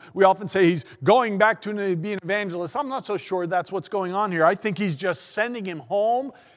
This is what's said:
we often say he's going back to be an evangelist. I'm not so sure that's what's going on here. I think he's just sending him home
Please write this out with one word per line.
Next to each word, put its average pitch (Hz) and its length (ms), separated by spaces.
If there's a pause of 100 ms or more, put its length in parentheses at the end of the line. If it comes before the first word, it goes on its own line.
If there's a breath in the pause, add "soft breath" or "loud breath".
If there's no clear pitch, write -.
(120 loud breath)
we 190 120
often 190 240
say 190 220
he's 175 140 (200 loud breath)
going 214 340
back 214 240
to 202 320
be 190 200
an 190 60
evangelist. 175 540
I'm 277 140
not 262 180
so 208 100
sure 180 300
that's 175 240
what's 185 180
going 185 240
on 196 200
here. 165 120
I 180 120
think 208 200
he's 185 200
just 175 300
sending 233 380
him 175 140
home 220 540 (240 loud breath)